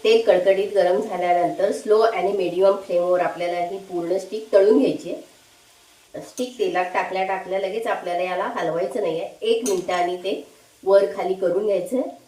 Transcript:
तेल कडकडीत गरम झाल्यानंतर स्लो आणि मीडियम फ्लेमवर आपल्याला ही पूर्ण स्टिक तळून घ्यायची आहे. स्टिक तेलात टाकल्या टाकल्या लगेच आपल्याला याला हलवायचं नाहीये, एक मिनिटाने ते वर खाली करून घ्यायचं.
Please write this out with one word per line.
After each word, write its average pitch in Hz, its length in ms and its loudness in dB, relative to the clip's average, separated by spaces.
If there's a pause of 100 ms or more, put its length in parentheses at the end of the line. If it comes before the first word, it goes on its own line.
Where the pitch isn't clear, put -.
तेल 226 180 6
कडकडीत 190 540 4
गरम 185 260 4
झाल्यानंतर 175 720 0
स्लो 214 280 2
आणि 202 320 2
मीडियम 185 400 2
फ्लेमवर 180 480 0
आपल्याला 175 400 -2
ही 180 180 -4
पूर्ण 180 400 -4
स्टिक 214 360 -8
तळून 208 260 6
घ्यायची - 340 -2
आहे. - 80 -12 (1000)
स्टिक - 380 -10
तेलात 180 340 0
टाकल्या 190 320 -2
टाकल्या 190 340 -4
लगेच 220 280 -4
आपल्याला 180 360 -4
याला 185 320 -4
हलवायचं 185 460 -4
नाहीये, 170 280 -4 (120)
एक 226 280 0
मिनिटाने 180 480 -2
ते 190 300 -6 (360)
वर 196 220 6 (120)
खाली 190 160 -2
करून 185 320 0
घ्यायचं. 202 360 -2 (260)